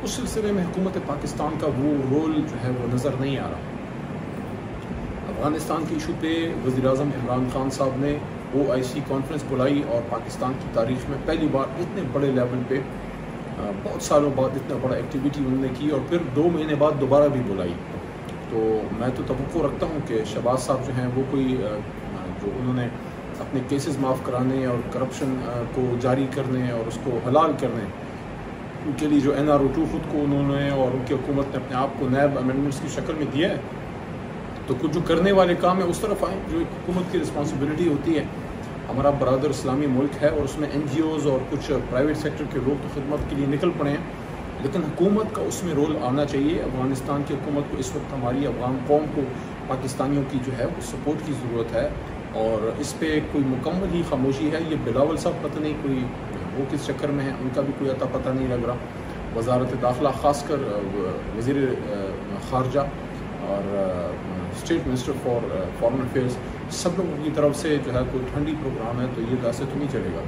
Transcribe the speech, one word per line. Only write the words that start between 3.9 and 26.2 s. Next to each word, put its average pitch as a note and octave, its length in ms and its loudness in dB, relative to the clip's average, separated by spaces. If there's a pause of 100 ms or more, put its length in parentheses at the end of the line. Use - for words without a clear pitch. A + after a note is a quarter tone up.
अफ़गानिस्तान D#3 560 -2
के E3 100 -2
इशू D#3 180 -4
पे E3 500 -2
वज़ीर B2+ 240 2
आज़म C3+ 160 4
इमरान B2+ 460 0
खान C3+ 200 -2
साहब C3+ 280 0
ने D3 240 0 (340)
ओआईसी C3 460 2
कॉन्फ्रेंस C3+ 420 -2
बुलाई C3+ 380 2
और A#2 200 0
पाकिस्तान B2 520 -4
की - 220 -4
तारीख़ B2 320 2
में C#3 180 -4
पहली - 220 2
बार C3 320 2
इतने F3+ 220 -2
बड़े C#3 300 2
लेवल B2+ 380 2
पे, C3 80 2
अ, D3 60 -2 (1000)
बहुत - 160 -4
सालों D3 340 4
बाद C3 200 2
इतना C3 320 -2
बड़ा A#2+ 100 2
एक्टिविटी C#3 480 -2
उन्होंने C3 240 2
की C#3+ 200 0
और C3+ 200 0
फिर E3+ 100 2
दो D3+ 300 4
महीने D#3 260 2
बाद D3 180 6
दोबारा C#3+ 340 6
भी C3 120 2
बुलाई। F#2 360 -2 (760)
तो A2 380 2 (100)
मैं B2+ 160 0
तो D3 80 -4
तवक्को C3+ 440 0
रखता C3 180 0
हूँ D#3+ 160 -4
कि A2 240 0
शहबाज A#2+ 340 2
साहब C3 240 0
जो C#3 80 -4
हैं B2 240 0
वो C3 160 0
कोई, C3+ 240 2
अ, G#2+ 240 -2 (640)
जो G2+ 160 -2
उन्होंने B2 260 0 (540)
अपने - 200 -2
केसेस C#3 400 -2
माफ़ C3 260 0
कराने C3 420 2
और A#2+ 160 0 (100)
करप्शन, B2+ 320 -2
अ, B2 380 -2 (120)
को B2 220 2
जारी C3 300 4